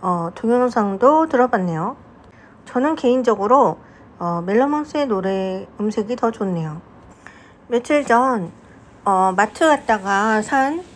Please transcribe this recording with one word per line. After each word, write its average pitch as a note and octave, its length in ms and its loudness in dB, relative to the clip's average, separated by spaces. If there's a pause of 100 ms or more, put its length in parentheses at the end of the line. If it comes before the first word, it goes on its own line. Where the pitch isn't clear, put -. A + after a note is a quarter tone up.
어, F3 340 -2
동영상도 A#3+ 920 2
들어봤네요. A3+ 680 0 (720)
저는 C#4+ 300 -2
개인적으로, A#3 800 2 (420)
어, E3+ 260 -4
멜로망스의 C#4+ 640 0
노래 F#3+ 600 -4 (120)
음색이 G#3+ 380 -4
더 A#3 140 0
좋네요. F3 500 -6 (840)
며칠 A#3+ 380 0
전, A#3+ 460 0 (540)
어, F#3+ 300 2
마트 G#3+ 300 0
갔다가 G#3+ 760 0
산 C#4 420 -2 (120)